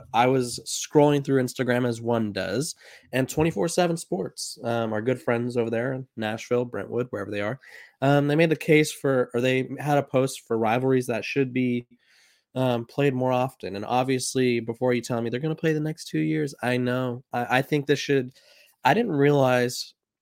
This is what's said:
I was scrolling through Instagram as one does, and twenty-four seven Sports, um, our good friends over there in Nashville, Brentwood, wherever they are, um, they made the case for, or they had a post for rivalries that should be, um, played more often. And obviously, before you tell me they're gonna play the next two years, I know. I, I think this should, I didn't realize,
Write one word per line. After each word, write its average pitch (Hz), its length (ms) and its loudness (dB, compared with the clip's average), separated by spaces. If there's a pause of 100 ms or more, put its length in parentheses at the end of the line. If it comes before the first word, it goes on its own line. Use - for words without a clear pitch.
(140)
I 120 140 4
was 127 380 0
scrolling 147 600 2
through 135 180 2
Instagram 123 420 0
as 117 160 -2
one 113 300 0
does, 95 440 -4 (360)
and 131 160 0
twenty-four 165 400 0
seven 170 300 0
Sports, - 640 -8
um, 117 300 -2
our 107 80 -2
good 123 200 -2
friends 120 360 -2
over 113 120 0
there 117 220 -2
in 131 240 -8
Nashville, 113 480 -2
Brentwood, 120 460 -6
wherever 101 200 -8
they 104 120 -4
are, 110 180 -4 (420)
um, 143 280 4
they 147 80 2
made 165 120 6
the 156 60 2
case 151 380 2
for, 131 400 0
or 120 80 0
they 131 260 2 (100)
had 143 200 0
a 139 60 2
post - 440 -2
for 113 100 0
rivalries 127 500 2
that 113 180 -4
should 135 260 -2
be, 123 340 -2 (720)
um, 123 300 0
played 143 280 0
more 127 200 0
often. 123 420 -4
And 101 80 -8
obviously, 127 800 0
before 120 320 -2
you 120 80 0
tell 117 200 -4
me 117 80 -4
they're 120 120 -4
gonna 156 120 -2
play 160 200 -2
the 151 80 -2
next 156 260 -8
two 156 140 -4
years, 156 420 -4
I 123 140 0
know. 123 560 -4
I, 120 240 0
I 135 40 4
think 143 260 -2
this 143 120 2
should, 135 320 0 (540)
I 135 80 6
didn't 220 180 0
realize, 131 800 2 (280)